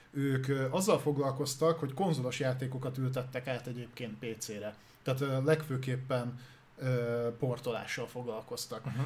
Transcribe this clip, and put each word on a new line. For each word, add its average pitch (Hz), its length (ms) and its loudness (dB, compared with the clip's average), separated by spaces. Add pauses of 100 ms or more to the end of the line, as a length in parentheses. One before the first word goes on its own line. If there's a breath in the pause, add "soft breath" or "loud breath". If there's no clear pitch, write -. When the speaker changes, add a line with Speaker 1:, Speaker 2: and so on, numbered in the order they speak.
(120)
Speaker 1:
ők, 135 360 2
ö, 135 220 2
azzal 185 300 4
foglalkoztak, 143 800 2
hogy 135 140 -2
konzolos 131 460 2
játékokat 131 580 0
ültettek 127 500 -2
át 123 200 -4
egyébként 117 520 -8
P 113 200 -4
C-re. 104 360 -6 (280 loud breath)
Tehát, 131 180 0
ö, 131 220 2
legfőképpen, 127 960 0 (380 loud breath)
ö, 120 500 0 (120)
portolással 120 680 -2
foglalkoztak. 117 800 -6
Speaker 2:
Mhm, 123 200 -2